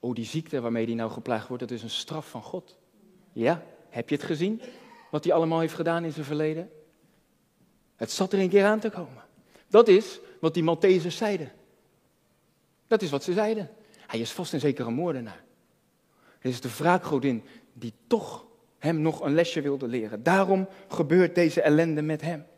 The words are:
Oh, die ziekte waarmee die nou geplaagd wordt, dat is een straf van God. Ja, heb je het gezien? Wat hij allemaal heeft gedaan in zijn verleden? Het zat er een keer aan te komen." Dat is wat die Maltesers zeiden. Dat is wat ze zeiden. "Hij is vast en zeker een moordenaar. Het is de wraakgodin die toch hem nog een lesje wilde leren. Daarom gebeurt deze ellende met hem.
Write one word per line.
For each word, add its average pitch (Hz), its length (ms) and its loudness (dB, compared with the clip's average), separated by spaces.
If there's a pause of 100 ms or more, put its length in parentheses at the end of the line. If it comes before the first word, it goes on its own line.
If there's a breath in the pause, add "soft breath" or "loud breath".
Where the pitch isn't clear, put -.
Oh, 120 140 -4
die 117 100 -6
ziekte 156 360 -6
waarmee 117 260 -2
die 117 80 -4
nou 113 160 -4
geplaagd 117 380 -6
wordt, 123 140 -8
dat 120 100 -8
is 113 100 -10
een 113 80 -12
straf - 380 -10
van 113 140 -14
God. - 340 -14 (560)
Ja, 147 300 0 (260)
heb - 200 -8
je 147 60 0
het 143 100 -6
gezien? 180 360 -2 (500 loud breath)
Wat 151 140 -4
hij - 80 2
allemaal 165 280 2
heeft 160 140 -2
gedaan 165 300 -2
in 160 80 -6
zijn 151 120 -8
verleden? 156 460 -4 (1300)
Het 113 140 -6
zat 190 220 -2
er 202 60 2
een 190 100 2
keer 196 160 6
aan 214 160 4
te 220 100 -4
komen." 131 340 -14 (440 soft breath)
Dat 226 200 8
is 208 320 6 (200 loud breath)
wat 160 140 0
die 175 80 0
Maltesers 170 540 2
zeiden. 196 360 -4 (1300)
Dat 214 160 2
is 165 80 -4
wat 139 140 -2
ze 185 80 -2
zeiden. 208 380 -2 (360 soft breath)
"Hij 113 140 -6
is 117 120 -6
vast - 200 -8
en 147 80 -2
zeker 131 260 0
een 117 80 -4
moordenaar. 127 500 -6 (960 soft breath)
Het 127 140 -4
is 120 80 -8
de 120 160 -10
wraakgodin 139 680 0 (280 loud breath)
die 117 200 -12 (140)
toch - 400 -2 (320)
hem 156 220 0
nog 156 200 0
een 147 140 0
lesje 165 260 2
wilde 139 260 -4
leren. 110 360 -6
Daarom 190 460 2 (200 loud breath)
gebeurt 175 460 2
deze 165 280 2
ellende 151 400 4
met 151 180 -2
hem. 156 260 -6 (120)